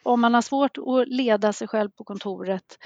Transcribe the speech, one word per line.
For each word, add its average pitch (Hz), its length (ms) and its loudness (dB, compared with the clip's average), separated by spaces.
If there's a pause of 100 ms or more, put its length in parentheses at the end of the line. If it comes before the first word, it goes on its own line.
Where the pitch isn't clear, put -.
om 240 180 2
man 233 140 4
har 240 80 4
svårt 277 360 0
att 254 300 0
leda 220 440 0
sig 214 160 -8
själv 208 220 -2
på - 140 -20
kontoret, 190 800 -8